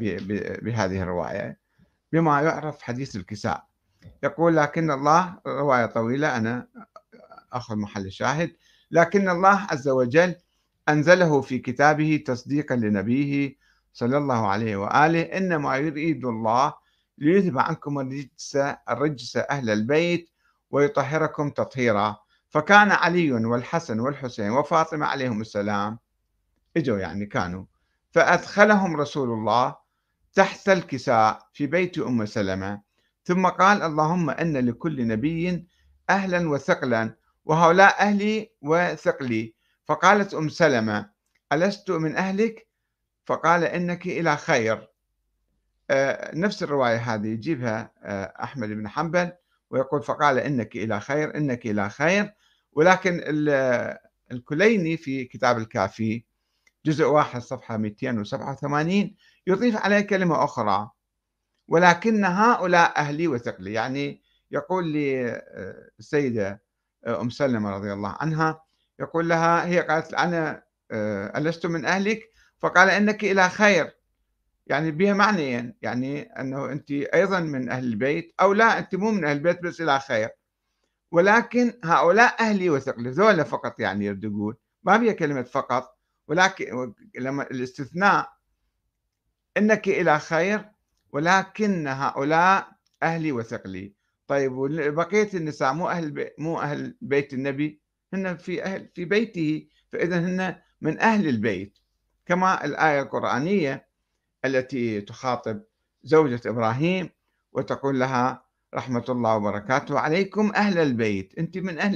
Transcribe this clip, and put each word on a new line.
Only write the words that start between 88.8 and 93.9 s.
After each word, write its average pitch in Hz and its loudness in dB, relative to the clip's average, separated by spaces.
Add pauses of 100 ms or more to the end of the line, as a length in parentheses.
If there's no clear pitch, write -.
"إنك 208 2
إلى 165 2
خير، 180 -2 (480)
ولكن 185 0
هؤلاء 151 2 (340)
أهلي 160 -2
وثقلي". 101 -8 (340)